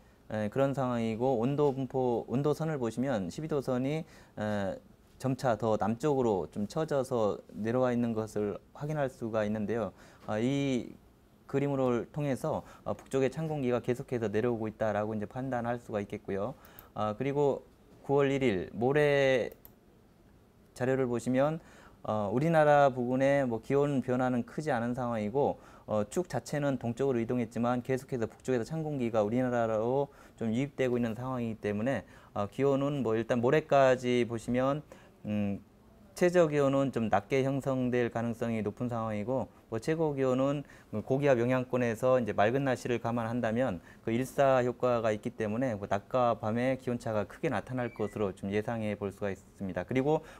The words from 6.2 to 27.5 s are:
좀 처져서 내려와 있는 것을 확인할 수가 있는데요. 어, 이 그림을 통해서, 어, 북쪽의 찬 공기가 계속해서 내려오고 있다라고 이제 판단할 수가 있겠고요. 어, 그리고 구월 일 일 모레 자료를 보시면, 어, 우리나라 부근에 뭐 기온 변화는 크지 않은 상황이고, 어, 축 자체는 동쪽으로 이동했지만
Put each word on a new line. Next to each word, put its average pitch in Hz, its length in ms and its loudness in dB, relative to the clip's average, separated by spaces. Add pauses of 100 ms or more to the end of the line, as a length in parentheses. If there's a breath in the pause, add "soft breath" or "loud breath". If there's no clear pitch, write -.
좀 104 160 -4
처져서 127 720 0 (140)
내려와 123 400 0
있는 120 200 0
것을 107 460 -2 (160)
확인할 147 340 -4
수가 110 360 -2
있는데요. 107 460 -2 (360 loud breath)
어, 107 100 -2
이 131 560 0 (540)
그림을 135 640 0
통해서, 139 520 -2 (200 loud breath)
어, 107 100 -4
북쪽의 131 380 0
찬 160 160 -6
공기가 131 320 0
계속해서 120 480 -2
내려오고 110 400 0
있다라고 107 480 -2
이제 104 100 -4
판단할 123 540 -4
수가 117 220 -6
있겠고요. 101 520 -6 (420 loud breath)
어, 107 220 -2
그리고 139 480 0 (380)
구월 139 280 4
일 135 120 0
일 98 300 2
모레 135 800 2 (1200)
자료를 131 340 0
보시면, 131 520 0 (460 loud breath)
어, 107 280 -2
우리나라 147 560 6
부근에 131 560 2
뭐 113 160 -2
기온 139 400 2
변화는 127 440 0
크지 151 260 -6
않은 120 220 -2
상황이고, 117 680 -2 (260 loud breath)
어, 107 240 0
축 - 180 -2
자체는 139 520 -2
동쪽으로 123 400 0
이동했지만 120 640 -2